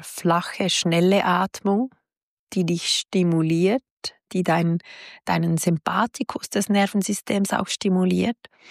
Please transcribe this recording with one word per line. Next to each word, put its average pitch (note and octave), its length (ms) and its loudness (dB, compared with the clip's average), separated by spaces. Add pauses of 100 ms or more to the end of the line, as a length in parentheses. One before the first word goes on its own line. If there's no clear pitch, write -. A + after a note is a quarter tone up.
flache, F3 680 -2
schnelle F3+ 560 2
Atmung, G3 680 0 (600)
die F#3 120 0
dich E3+ 220 -2
stimuliert, E3+ 960 0 (480)
die F#3 120 0
dein, E3+ 360 2 (460)
deinen E3 320 0
Sympathikus F3+ 920 -2
des G3 200 -2
Nervensystems G3+ 840 0
auch - 140 -2
stimuliert F#3 680 0 (340)